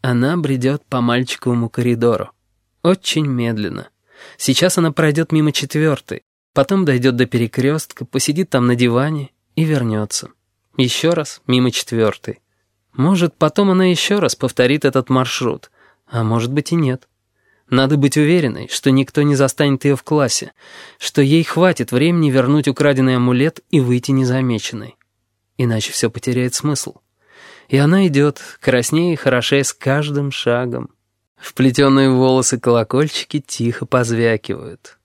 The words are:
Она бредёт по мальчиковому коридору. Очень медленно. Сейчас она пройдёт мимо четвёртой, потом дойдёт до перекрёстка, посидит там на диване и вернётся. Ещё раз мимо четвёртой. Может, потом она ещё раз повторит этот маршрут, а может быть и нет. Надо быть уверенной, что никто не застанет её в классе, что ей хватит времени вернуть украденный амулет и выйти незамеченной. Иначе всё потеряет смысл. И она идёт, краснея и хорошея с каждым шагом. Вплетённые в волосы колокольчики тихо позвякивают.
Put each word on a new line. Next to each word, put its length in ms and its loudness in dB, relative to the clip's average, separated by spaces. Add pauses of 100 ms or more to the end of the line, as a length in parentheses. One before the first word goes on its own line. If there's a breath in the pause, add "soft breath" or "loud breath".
Она 340 0
бредёт 500 -2
по 140 -4
мальчиковому 680 -2
коридору. 640 -2 (520)
Очень 440 0
медленно. 640 -4 (480 loud breath)
Сейчас 400 0
она 140 2
пройдёт 400 0
мимо 200 2
четвёртой, 720 -4 (300)
потом 320 2
дойдёт 320 2
до 100 2
перекрёстка, 800 -2
посидит 460 -4
там 160 2
на 80 4
диване 560 0 (260)
и 80 2
вернётся. 680 -2 (460)
Ещё 360 0
раз 340 -6
мимо 240 2
четвёртой. 680 -4 (520)
Может, 440 0
потом 340 2
она 140 2
ещё 360 0
раз 140 0
повторит 500 0
этот 260 0
маршрут, 600 -2 (360 soft breath)
а 180 -4
может 280 -2
быть 200 -4
и 40 0
нет. 320 -2 (600)
Надо 280 4
быть 200 2
уверенной, 520 0
что 220 -2
никто 320 0
не 140 2
застанет 480 0
её 100 2
в 80 -6
классе, 500 -2 (460 loud breath)
что 240 -2
ей 220 4
хватит 480 0
времени 380 2
вернуть 360 2
украденный 500 2
амулет 440 0 (100)
и 80 2
выйти 320 0
незамеченной. 840 -2 (600)
Иначе 360 -2
всё 180 -2
потеряет 440 -4
смысл. 420 -6 (720 loud breath)
И 80 0
она 320 4
идёт, 320 0 (200)
краснея 520 0
и 40 -2
хорошея 460 0
с 100 -4
каждым 600 -4
шагом. 580 -4 (460)
Вплетённые 720 2
в 60 2
волосы 420 2
колокольчики 840 0
тихо 460 -6
позвякивают. 1200 -4